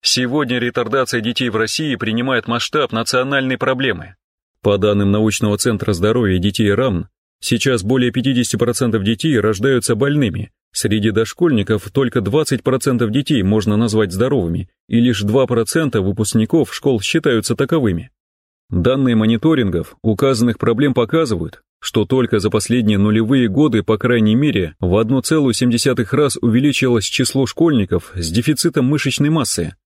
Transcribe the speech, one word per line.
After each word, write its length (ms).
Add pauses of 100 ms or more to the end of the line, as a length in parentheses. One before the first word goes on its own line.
Сегодня 560
ретардация 640
детей 260
в 80
России 400
принимает 520
масштаб 440
национальной 640
проблемы. 600 (460)
По 140
данным 340
Научного 460
центра 380
здоровья 440
детей 320
рамн, 380 (320)
сейчас 420
более 280
пятидесяти 460
процентов 480
детей 360
рождаются 540
больными. 560 (200)
Среди 420
дошкольников 800
только 280
двадцать 420
процентов 480
детей 320
можно 360
назвать 340
здоровыми, 560 (180)
и 140
лишь 220
два 240
процента 560
выпускников 720
школ 260
считаются 560
таковыми. 540 (580)
Данные 480
мониторингов 840
указанных 560
проблем 340
показывают, 680 (180)
что 240
только 340
за 120
последние 480
нулевые 500
годы, 340
по 140
крайней 380
мере, 440
в 180
одну 260
целую 320
семь 160
десятых 420
раз 240
увеличилось 720
число 400
школьников 680
с 160
дефицитом 540
мышечной 460
массы. 440 (120)